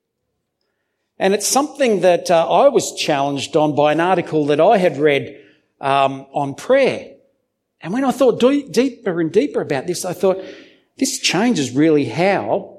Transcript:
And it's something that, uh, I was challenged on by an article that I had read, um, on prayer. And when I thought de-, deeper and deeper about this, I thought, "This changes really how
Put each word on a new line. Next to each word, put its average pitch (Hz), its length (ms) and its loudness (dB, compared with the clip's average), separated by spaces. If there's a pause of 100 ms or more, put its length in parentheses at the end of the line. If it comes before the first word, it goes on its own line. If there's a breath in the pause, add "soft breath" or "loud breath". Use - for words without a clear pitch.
(1200)
And 190 140 2
it's 202 120 -4
something 262 540 0
that, 175 320 2
uh, 165 180 2
I 220 180 4
was 220 280 -2
challenged 139 600 -4
on 151 200 2
by 151 160 4
an 156 80 0
article 170 460 0
that 147 140 0
I 202 180 6
had 160 200 0
read, 143 400 0 (420 loud breath)
um, 139 520 0
on 139 220 -4
prayer. 247 600 0 (680)
And 160 120 -10
when 262 120 -2
I 254 80 0
thought 240 260 2
de-, 277 300 2
deeper 202 520 -2
and 160 120 -2
deeper 240 280 0
about 143 280 -4
this, 170 160 -6
I 180 80 -6
thought, 190 280 0 (560 loud breath)
"This - 220 -4
changes 170 540 0
really 147 320 4
how 131 760 -2